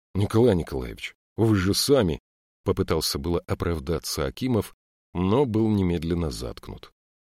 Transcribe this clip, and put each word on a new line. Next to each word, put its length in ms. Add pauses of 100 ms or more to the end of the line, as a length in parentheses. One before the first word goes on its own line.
(140)
"Николай 420
Николаевич, 580 (220)
вы 200
же 160
сами", 480 (460)
попытался 520
было 280
оправдаться 800
Акимов, 480 (400)
но 320
был 240
немедленно 600
заткнут. 640 (380)